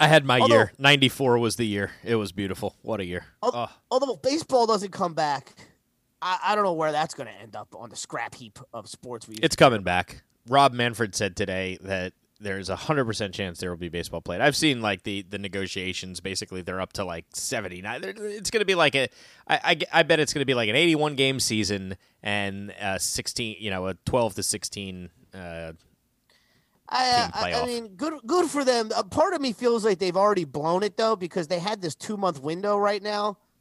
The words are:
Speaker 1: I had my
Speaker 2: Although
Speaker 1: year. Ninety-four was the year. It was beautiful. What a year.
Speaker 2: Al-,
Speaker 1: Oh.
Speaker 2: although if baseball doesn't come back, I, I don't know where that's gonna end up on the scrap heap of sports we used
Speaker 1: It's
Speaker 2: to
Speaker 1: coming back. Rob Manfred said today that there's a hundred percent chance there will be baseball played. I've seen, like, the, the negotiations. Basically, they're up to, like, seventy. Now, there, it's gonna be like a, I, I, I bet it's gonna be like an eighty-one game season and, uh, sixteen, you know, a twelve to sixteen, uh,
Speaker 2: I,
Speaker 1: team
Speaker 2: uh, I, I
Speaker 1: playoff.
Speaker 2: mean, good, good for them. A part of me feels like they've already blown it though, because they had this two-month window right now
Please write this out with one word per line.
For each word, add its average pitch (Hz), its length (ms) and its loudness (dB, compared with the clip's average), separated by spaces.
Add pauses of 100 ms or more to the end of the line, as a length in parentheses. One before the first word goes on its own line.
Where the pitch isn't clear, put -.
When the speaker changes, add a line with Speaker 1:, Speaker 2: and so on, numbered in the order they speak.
Speaker 1:
I 151 80 8
had 151 160 8
my 127 160 4
Speaker 2:
Although 117 160 6
Speaker 1:
year. 107 220 4
Ninety-four 135 600 6
was 117 160 2
the 120 120 0
year. 101 260 -2 (100)
It 117 140 0
was 101 160 -2
beautiful. 98 500 -4
What 113 160 -4
a 98 60 -6
year. 87 220 -8 (180)
Speaker 2:
Al-, 208 100 2
Speaker 1:
Oh. 120 160 -4 (220)
Speaker 2:
although 262 220 0
if 156 80 -12
baseball 262 440 2
doesn't 208 240 0
come 175 240 -4
back, 147 380 -2 (680)
I, 180 220 -2
I 190 140 0
don't 208 80 2
know 185 80 0
where 160 180 0
that's 151 240 -2
gonna 120 160 -10 (120)
end 110 120 -18
up 107 220 -14
on 107 140 -16
the - 60 -20
scrap 117 380 -10
heap 113 240 -20 (140)
of 107 160 -12
sports 123 400 -14
we 113 60 -16
used - 100 -2
Speaker 1:
It's 160 100 0
Speaker 2:
to - 80 4
Speaker 1:
coming 117 200 8
back. 90 420 -2 (240)
Rob 135 240 6
Manfred 120 420 -2
said 98 220 -4
today 92 460 -4
that 92 320 -4 (280)
there's 95 280 -6
a 92 60 -2
hundred 143 280 0
percent 104 300 -4
chance 92 260 -6
there 92 80 -4
will 90 80 -6
be 85 140 -8
baseball 85 320 -6
played. 90 180 -6
I've 139 160 4
seen, 139 240 2
like, 104 220 0
the, 101 260 -6
the 101 100 -8
negotiations. 92 840 -6
Basically, 95 420 -8
they're 92 180 -6
up 92 140 -6
to, 101 100 -6
like, 85 300 -8
seventy. 92 480 -6
Now, 113 160 -8
there, 190 180 -10
it's 208 340 -8
gonna 214 140 2
be 190 120 4
like 151 180 6
a, 135 160 2 (360)
I, 151 140 2 (320)
I, 160 80 6
I - 40 6
bet 156 160 4
it's 147 120 0
gonna 139 140 -2
be 131 80 2
like 117 160 2
an 107 60 2
eighty-one 151 400 4
game 135 220 2
season 98 600 -2 (240)
and, 101 480 -4 (100)
uh, 98 160 -2
sixteen, 110 640 -4
you 107 80 -6
know, 92 200 -2
a 95 60 -4 (120)
twelve 117 300 0
to 101 60 -4
sixteen, 92 680 -8 (240)
uh, 82 380 -12 (1200)
Speaker 2:
I, 254 120 0
Speaker 1:
team 247 80 2
Speaker 2:
uh, 240 220 2
I, 196 160 -2
I - 20 0
Speaker 1:
playoff. 240 140 0
Speaker 2:
mean, 233 220 -6
good, 233 260 -6 (120)
good 330 240 2
for 285 140 0
them. 233 320 2
A 220 80 0
part 311 300 2
of 311 60 -2
me 262 120 0
feels 233 320 2
like 202 140 2
they've 180 180 0
already 196 280 4
blown 156 380 0
it 208 140 -2
though, 226 200 2
because 175 320 -4
they 175 120 0
had 208 200 -4
this 170 140 -4
two-month 185 480 -4
window 185 340 -2
right 202 260 0
now 208 360 -4 (220)